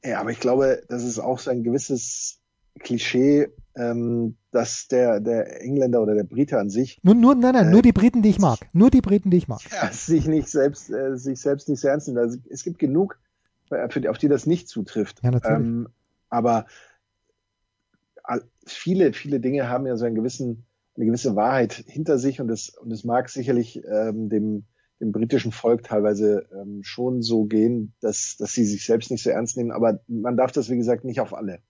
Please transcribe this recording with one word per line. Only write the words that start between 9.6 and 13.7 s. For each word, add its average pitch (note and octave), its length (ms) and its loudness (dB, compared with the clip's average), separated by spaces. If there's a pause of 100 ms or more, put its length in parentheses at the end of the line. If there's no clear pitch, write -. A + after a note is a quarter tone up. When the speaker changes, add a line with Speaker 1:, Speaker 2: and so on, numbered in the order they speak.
Speaker 1:
Ja, E3+ 220 -4
sich D#3 340 0
nicht D#3 220 0
selbst, C#3+ 420 0
äh, C3+ 260 -4
sich C3 240 -6
selbst C#3 280 -2
nicht C#3 120 -2
so C#3+ 80 0
ernst D3 200 -2
nimmt. B2 100 -4
Also, A#2+ 200 0 (120)
es - 140 -14
gibt F3 140 -8
genug, D3+ 400 0 (520)